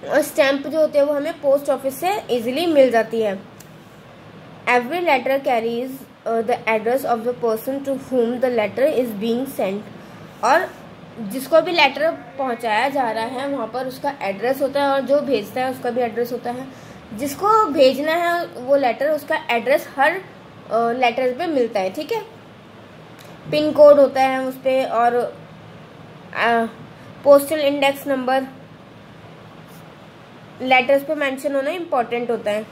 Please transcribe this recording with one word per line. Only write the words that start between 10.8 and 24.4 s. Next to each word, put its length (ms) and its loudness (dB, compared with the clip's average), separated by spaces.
जिसको 440 2
भी 100 -2
लेटर 400 2
पहुंचाया 760 -2
जा 220 0
रहा 140 -2
है 220 -6
वहाँ 200 -4
पर 200 -6
उसका 340 -6
एड्रेस 400 -2
होता 200 0
है 80 2
और 120 0
जो 200 2
भेजता 400 -2
है 100 -2
उसका 180 -6
भी 120 -2
एड्रेस 300 -4
होता 200 -8
है। 160 -10
जिसको 520 0
भेजना 460 2
है 340 0
वो 300 -2
लेटर, 340 0
उसका 300 -2
एड्रेस 460 0
हर, 160 4
अ, 100 -6
लेटर 600 0
पे 140 -4
मिलता 320 0
है, 140 -2
ठीक 180 -8
है। 100 -4
पिन 200 2
कोड 280 10
होता 220 4
है 220 0